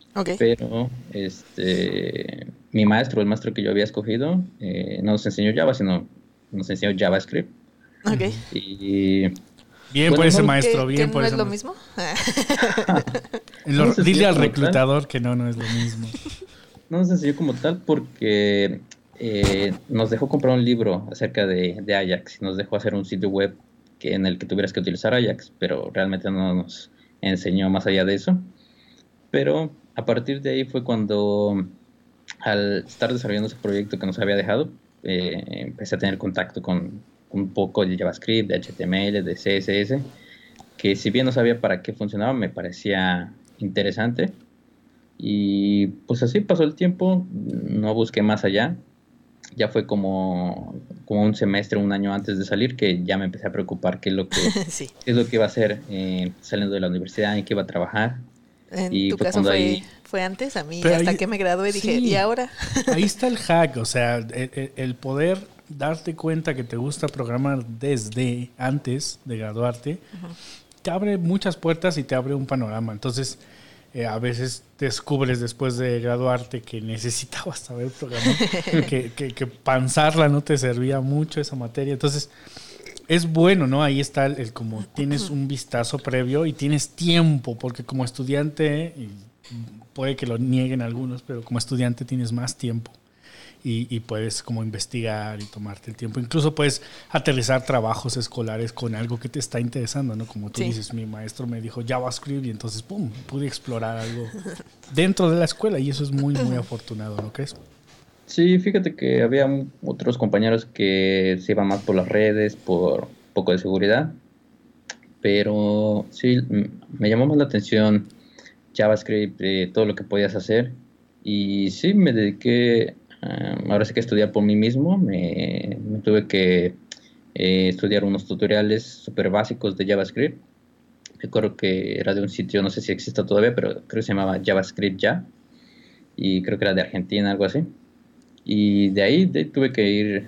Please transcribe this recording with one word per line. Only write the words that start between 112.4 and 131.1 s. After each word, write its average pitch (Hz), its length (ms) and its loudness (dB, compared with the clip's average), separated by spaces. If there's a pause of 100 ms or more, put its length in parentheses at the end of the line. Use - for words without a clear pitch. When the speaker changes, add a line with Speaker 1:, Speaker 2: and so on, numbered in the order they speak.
Speaker 2:
por 87 480 2
un - 60 -8 (260)
poco 92 160 0
de 90 80 4
seguridad, 101 540 2 (1080)
pero 104 920 2
sí, 127 280 2 (100)
m-, - 220 0 (280)
me 104 120 2
llamó 117 160 4
más 151 100 4
la 143 80 6
atención 107 640 2 (680)
JavaScript, 107 640 2
eh, 95 320 0
todo 113 120 4
lo 104 100 0
que 101 100 -8
podías 101 300 0
hacer. 110 380 0 (500)
Y 98 480 0
sí, 175 240 0
me 170 180 6
dediqué, 117 800 2 (280)
ah, - 340 -4 (120)
ahora 104 160 4
sí - 80 -6
que 117 80 0
a - 20 2
estudiar 104 300 2
por 107 100 2
mí 104 140 6
mismo. 131 400 4
Me, 87 880 0
me 107 140 -4
tuve 104 280 4
que, 90 480 4 (600)
eh, 92 340 2
estudiar 101 360 0
unos 98 220 -2
tutoriales 107 580 2
súper - 460 -4
básicos 104 460 -2
de 95 100 -2
JavaScript. 101 520 0 (800)